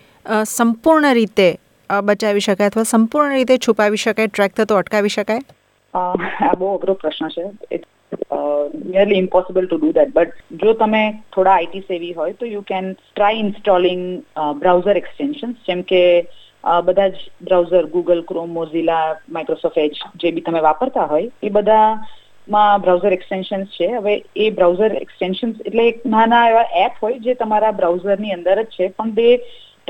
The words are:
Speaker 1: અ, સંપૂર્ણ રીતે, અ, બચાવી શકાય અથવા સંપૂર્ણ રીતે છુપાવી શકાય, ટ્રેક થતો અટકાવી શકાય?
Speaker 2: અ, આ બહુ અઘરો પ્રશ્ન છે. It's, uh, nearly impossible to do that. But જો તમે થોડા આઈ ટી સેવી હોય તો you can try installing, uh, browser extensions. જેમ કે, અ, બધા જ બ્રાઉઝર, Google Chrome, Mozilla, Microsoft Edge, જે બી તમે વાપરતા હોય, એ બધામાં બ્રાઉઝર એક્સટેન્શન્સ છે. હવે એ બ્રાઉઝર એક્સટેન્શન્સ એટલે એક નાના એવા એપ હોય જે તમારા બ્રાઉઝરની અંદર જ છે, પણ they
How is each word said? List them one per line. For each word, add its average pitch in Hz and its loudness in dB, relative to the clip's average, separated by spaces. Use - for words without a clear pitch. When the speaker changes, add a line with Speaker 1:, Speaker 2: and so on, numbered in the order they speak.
Speaker 1:
અ, 214 0
સંપૂર્ણ 262 2
રીતે, 202 2
અ, 202 0
બચાવી 208 0
શકાય 202 0
અથવા 220 0
સંપૂર્ણ 247 2
રીતે 254 4
છુપાવી 214 2
શકાય, 220 0
ટ્રેક 202 0
થતો 214 0
અટકાવી 202 0
શકાય? 220 -2
Speaker 2:
અ, 180 -2
આ 165 2
બહુ 190 -2
અઘરો 190 -2
પ્રશ્ન 160 -6
છે. 190 -12
It's, 170 -10
uh, 147 -6
nearly 190 2
impossible 185 -2
to 156 0
do 165 2
that. 143 2
But 170 2
જો 196 2
તમે 214 0
થોડા 185 4
આઈ 175 2
ટી 190 -10
સેવી 175 -8
હોય 165 -6
તો 240 -10
you 208 -8
can 190 -8
try 208 -2
installing, 180 0
uh, 147 -6
browser 180 2
extensions. 175 -4
જેમ 180 -4
કે, 180 2
અ, 170 0
બધા 185 2
જ 190 -4
બ્રાઉઝર, 175 2
Google 170 0
Chrome, 170 -8
Mozilla, 165 -2
Microsoft 160 -2
Edge, 147 -2
જે 170 -2
બી 160 -6
તમે 165 -4
વાપરતા 196 0
હોય, 160 -2
એ 208 -4
બધામાં 208 0
બ્રાઉઝર 185 2
એક્સટેન્શન્સ 190 -6
છે. 175 -4
હવે 208 -2
એ 214 0
બ્રાઉઝર 180 2
એક્સટેન્શન્સ 190 -6
એટલે 226 2
એક 233 -4
નાના 226 4
એવા 226 4
એપ 208 0
હોય 240 -4
જે 240 -2
તમારા 214 0
બ્રાઉઝરની 196 -2
અંદર 185 0
જ - -8
છે, 185 -4
પણ 214 -6
they 233 4